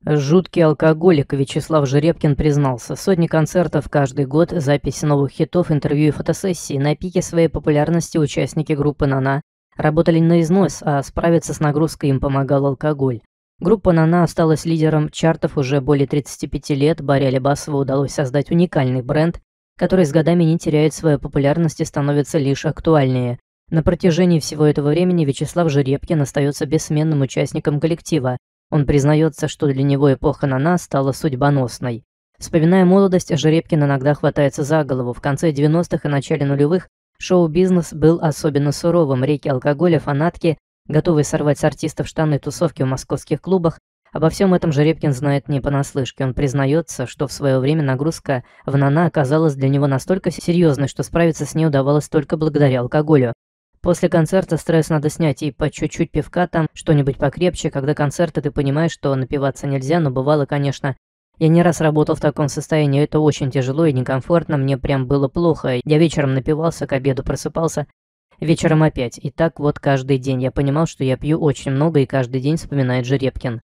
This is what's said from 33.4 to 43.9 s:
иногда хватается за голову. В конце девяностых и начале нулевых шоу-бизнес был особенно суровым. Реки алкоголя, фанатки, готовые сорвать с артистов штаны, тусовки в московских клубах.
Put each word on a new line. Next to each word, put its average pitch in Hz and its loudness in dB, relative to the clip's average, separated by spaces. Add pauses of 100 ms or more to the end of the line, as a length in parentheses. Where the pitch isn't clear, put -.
иногда 139 0
хватается 143 0
за 151 0
голову. 127 -4
В - -10
конце 143 0
девяностых 151 0
и 151 -2
начале 143 -2
нулевых 143 0 (300)
шоу-бизнес 180 2
был 160 2
особенно 147 0
суровым. 143 0
Реки 147 -2
алкоголя, 147 0
фанатки, 151 -2 (300)
готовые 151 0
сорвать 147 -2
с - -4
артистов 151 -4
штаны, 151 -2
тусовки 151 -4
в 131 0
московских 131 -6
клубах. 175 0 (340)